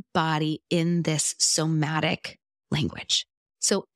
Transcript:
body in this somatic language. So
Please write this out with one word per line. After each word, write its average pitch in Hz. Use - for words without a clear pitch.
body 156
in 170
this 156
somatic 156
language. -
So -